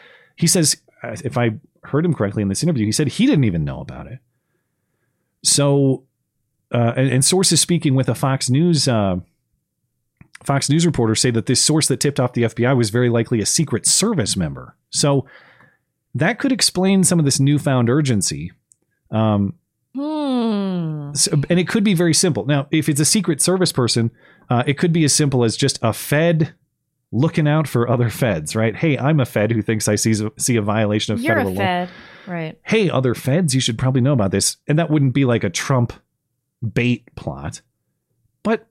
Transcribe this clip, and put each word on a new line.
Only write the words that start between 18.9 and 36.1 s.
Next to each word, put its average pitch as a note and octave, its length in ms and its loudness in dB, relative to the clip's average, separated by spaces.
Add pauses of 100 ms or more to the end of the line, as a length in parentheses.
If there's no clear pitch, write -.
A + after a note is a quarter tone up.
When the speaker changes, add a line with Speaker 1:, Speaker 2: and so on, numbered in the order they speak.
Speaker 1:
Um, G#2+ 440 0 (400)
Speaker 2:
Hmm. G#3 1200 -4
Speaker 1:
so, - 160 0 (180)
and F3 100 2
it F3+ 80 0
could A3+ 160 0
be G3+ 120 2
very E3+ 180 2
simple. B2 320 0
Now, C#3 240 0
if D#3 180 0
it's D3 120 0
a D3+ 60 2
Secret F3 360 0
Service F3 300 0
person, A#2 400 0 (360)
uh, A#2+ 200 2
it C#3+ 100 0
could E3+ 160 0
be E3 120 2
as C#3 80 2
simple C3+ 300 2
as A2+ 140 0
just C#3 240 -2
a A2+ 100 0
Fed D#3+ 640 0 (580)
looking D3 360 0
out D3+ 200 2
for A#2+ 220 0
other A#2+ 220 0
Feds, F2 440 -2
right? A2 200 0
"Hey, D#3 240 0
I'm C#3+ 200 2
a B2 60 2
Fed G#2+ 240 0
who A2 140 0
thinks A2 240 -2
I G#2+ 80 2
see, A2+ 180 0 (240)
see - 180 0
a A2 60 0
violation G#2+ 540 0
of A#3 60 -4
Speaker 2:
You're D4+ 120 -2
a E4 60 2
Speaker 1:
federal G3 160 -2
law. G3 60 -4
Speaker 2:
Fed, F3+ 280 -2 (380)
right. E3+ 360 -10
Speaker 1:
Hey, G#3+ 280 0
other B2 240 0
Feds, C#3+ 400 0
you C3 60 2
should A2+ 180 -4
probably B2 220 0
know C#3 120 2
about G2+ 160 0
this." G2 280 -2 (100)
And D3+ 100 2
that E3 140 0
wouldn't C#3 240 2
be C#3 100 2
like A#2+ 180 0
a G#2 60 0
Trump B2 440 -2 (800)